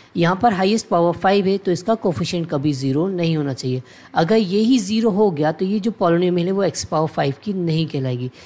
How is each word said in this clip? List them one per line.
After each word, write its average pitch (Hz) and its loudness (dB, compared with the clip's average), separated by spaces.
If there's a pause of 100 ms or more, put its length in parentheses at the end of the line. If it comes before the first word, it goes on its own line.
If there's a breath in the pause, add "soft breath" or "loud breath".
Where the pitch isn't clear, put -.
(180 loud breath)
यहाँ 175 2
पर 233 4
highest 196 0
power 170 2
five 190 2
है 196 0
तो 190 -4
इसका 214 0
coefficient 175 -4
कभी 147 -2
ज़ीरो 139 -2
नहीं 170 0
होना 139 -2
चाहिए। 127 -4 (320 loud breath)
अगर 165 2
यही 220 2
ज़ीरो 220 0
हो 202 2
गया 151 0
तो 175 -4
ये 202 -2
जो 208 -2
polynomial 175 2
है 190 -2
वो 196 0
X - -2
power 160 -2
five 143 -2 (100)
की 208 -4
नहीं 165 0
कहलाएगी, 127 -4 (140 loud breath)